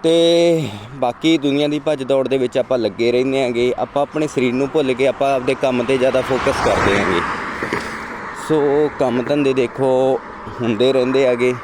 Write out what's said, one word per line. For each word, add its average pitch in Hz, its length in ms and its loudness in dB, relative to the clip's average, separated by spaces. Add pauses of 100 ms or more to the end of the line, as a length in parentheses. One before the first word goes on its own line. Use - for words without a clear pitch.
ਤੇ 170 600 4 (320)
ਬਾਕੀ 143 440 0
ਦੁਨੀਆ 143 300 0
ਦੀ 147 100 -2
ਭੱਜ 147 240 -2
ਦੌੜ 131 260 0
ਦੇ 135 100 0
ਵਿੱਚ 123 200 -2
ਆਪਾਂ 127 200 0
ਲੱਗੇ 113 340 0
ਰਹਿੰਦੇ 135 280 0
ਹੈਗੇ, 123 380 0
ਆਪਾਂ 143 240 -2
ਆਪਣੇ 156 240 -4
ਸਰੀਰ 123 280 0
ਨੂੰ 135 140 -2
ਭੁੱਲ 135 260 0
ਕੇ 131 140 0
ਆਪਾਂ 139 260 0
ਆਪਦੇ 131 200 0
ਕੰਮ 127 280 0
'ਤੇ 131 160 0
ਜ਼ਿਆਦਾ 131 220 2
ਫੋਕਸ 131 440 -2
ਕਰਦੇ 98 320 2
ਹੈਗੇ। 92 240 0 (1300)
ਸੋ 147 500 2
ਕੰਮ 127 240 0
ਧੰਦੇ 139 300 2
ਦੇਖੋ 131 680 0 (400)
ਹੁੰਦੇ 120 320 2
ਰਹਿੰਦੇ 131 340 2
ਹੈਗੇ 123 380 2